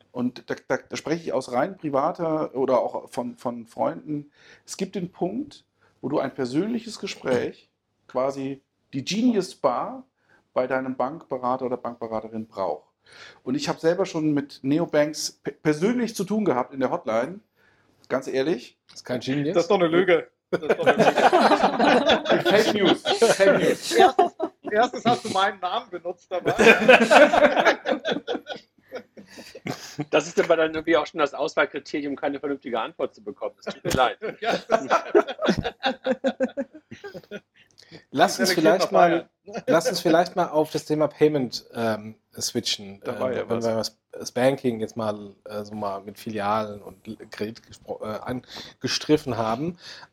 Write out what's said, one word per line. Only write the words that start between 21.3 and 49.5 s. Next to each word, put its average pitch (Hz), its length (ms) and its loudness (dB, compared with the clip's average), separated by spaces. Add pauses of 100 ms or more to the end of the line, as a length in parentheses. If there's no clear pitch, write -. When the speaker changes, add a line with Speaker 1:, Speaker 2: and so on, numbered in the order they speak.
Speaker 1:
<laughs> - 80 2
Fake 214 240 4
News. 196 280 2 (320)
Fake 196 260 4
News. - 320 0
Speaker 3:
Erstes, 349 400 6 (380)
erstens 240 360 0
hast 240 180 2
du 214 60 -6
meinen 196 300 0
Namen 196 280 -4
benutzt - 420 -12
dabei. 185 220 -2 (3500)
Speaker 4:
Das 151 160 4
ist 175 140 -2
aber 165 160 4
dann 160 180 0
irgendwie 160 220 2
auch - 100 0
schon - 140 -6
das 139 140 0
Auswahlkriterium, 143 800 -4
keine 139 240 -4
vernünftige 135 400 -6
Antwort 135 340 -6
zu 113 80 -20
bekommen. 104 360 -10
Es 202 140 -10
tut - 120 -16
mir - 80 -4
leid. 123 260 2 (100)
Speaker 3:
<laughs> - 120 -12
Ja, 220 180 -2 (100)
das 226 140 2
ist 269 100 -4 (3250)
Speaker 2:
Lass 180 280 2
uns 190 100 0
Speaker 3:
Selektiert 185 60 -2
Speaker 2:
vielleicht 165 300 4
Speaker 3:
nach - 60 -2
Speaker 2:
mal, 175 380 4 (160)
Speaker 3:
Bayern. 208 220 -12
Speaker 2:
lass 170 220 2
uns 185 120 -2
vielleicht 175 360 2
mal 170 120 0
auf 151 220 0
das 151 160 -6
Thema 151 220 0
Payment, 147 640 0
ähm, 110 400 -4 (240)
switchen, 104 680 -6
Speaker 1:
Da 123 160 -8
war 131 100 0
Speaker 2:
ähm, 117 60 -4
Speaker 1:
ja 101 140 -6
Speaker 2:
wenn 117 80 0
Speaker 1:
was. 113 60 -4
Speaker 2:
wir 113 100 0
das, 110 240 -4 (140)
das - 200 -12
Banking 127 480 2
jetzt 107 160 -8
mal, 107 380 -6 (100)
äh, 104 200 -10
so 104 100 -14
mal 101 260 -6
mit 101 180 -16
Filialen 104 600 -4
und 92 260 -20
L-, 107 120 -14 (120)
Kredit 113 360 -10
gespro-, - 360 -14
äh, 107 180 -8
angestriffen - 1160 -4
haben. 120 400 -4 (360)